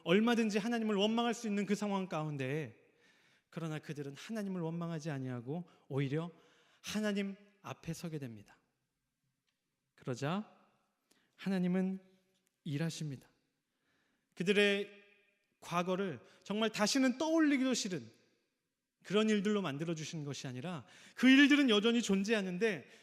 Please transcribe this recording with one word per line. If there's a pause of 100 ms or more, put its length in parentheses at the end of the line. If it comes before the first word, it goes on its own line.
얼마든지
하나님을
원망할
수
있는
그
상황
가운데, (760)
그러나
그들은
하나님을
원망하지
아니하고 (180)
오히려 (480)
하나님 (260)
앞에
서게
됩니다. (1400)
그러자 (840)
하나님은 (640)
일하십니다. (1040)
그들의 (680)
과거를 (240)
정말
다시는
떠올리기도
싫은 (920)
그런
일들로
만들어주신
것이
아니라 (300)
그
일들은
여전히
존재하는데 (140)